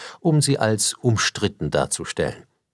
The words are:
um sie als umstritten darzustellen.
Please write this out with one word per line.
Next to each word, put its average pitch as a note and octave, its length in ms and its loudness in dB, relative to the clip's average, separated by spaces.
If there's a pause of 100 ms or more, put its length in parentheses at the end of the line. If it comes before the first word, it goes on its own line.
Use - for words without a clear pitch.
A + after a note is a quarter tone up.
(200)
um D#3 200 4
sie C#3 180 2
als A2 360 0
umstritten - 760 -2
darzustellen. - 760 -2 (260)